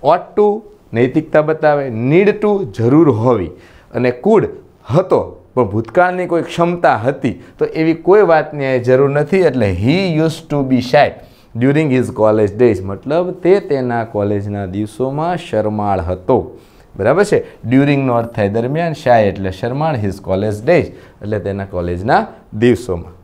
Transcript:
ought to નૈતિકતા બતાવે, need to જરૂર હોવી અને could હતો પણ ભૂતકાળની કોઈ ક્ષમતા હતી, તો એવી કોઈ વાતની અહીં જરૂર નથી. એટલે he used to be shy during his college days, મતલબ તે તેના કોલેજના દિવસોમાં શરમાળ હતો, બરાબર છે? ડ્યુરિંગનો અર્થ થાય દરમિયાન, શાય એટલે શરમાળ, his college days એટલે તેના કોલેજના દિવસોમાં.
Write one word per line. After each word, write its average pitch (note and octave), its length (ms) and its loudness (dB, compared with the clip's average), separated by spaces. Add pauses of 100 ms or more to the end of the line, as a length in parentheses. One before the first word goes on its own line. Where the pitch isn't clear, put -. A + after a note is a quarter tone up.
ought D#3+ 220 2 (140)
to G#3 80 4 (460)
નૈતિકતા D3+ 580 0
બતાવે, D3+ 400 0
need C#3 400 2 (160)
to G#3 40 2 (280)
જરૂર C3+ 340 4 (120)
હોવી G#2 280 0 (420)
અને B2 180 0 (120)
could G3+ 240 4 (460)
હતો F3 260 2 (340)
પણ A#2+ 200 0
ભૂતકાળની F3+ 580 0
કોઈ E3 160 -2
ક્ષમતા F3 560 0
હતી, C3+ 300 -2 (240)
તો D3+ 100 -2 (140)
એવી D#3+ 120 2 (140)
કોઈ G3+ 240 6
વાતની D3+ 380 0
અહીં B2 180 0
જરૂર C3+ 220 4
નથી. D3+ 400 0
એટલે B2 180 0 (160)
he C3+ 100 2 (300)
used D#3 300 -4
to C#3+ 180 0
be B2 160 2
shy C#3+ 180 4 (560)
during C#3+ 360 2
his A2 120 0 (120)
college G#2+ 420 2
days, G2+ 180 2
મતલબ C3+ 480 -4 (160)
તે F3+ 80 6 (160)
તેના B2 320 -2 (140)
કોલેજના G2+ 580 -4
દિવસોમાં C3+ 720 -4
શરમાળ G#2+ 640 -2
હતો, F#2 280 0 (640)
બરાબર C#3+ 320 2
છે? C3+ 80 2 (260)
ડ્યુરિંગનો C3+ 540 2
અર્થ A#2 180 -4
થાય G2+ 180 0
દરમિયાન, D3+ 480 -4
શાય A2+ 300 4
એટલે F#2 260 -6
શરમાળ, C#3 460 -4
his G2 240 -4
college G2+ 400 -2
days D3+ 180 4 (360)
એટલે G#2+ 240 -6
તેના G2 260 -6
કોલેજના F2+ 460 0 (440)
દિવસોમાં. G2+ 600 0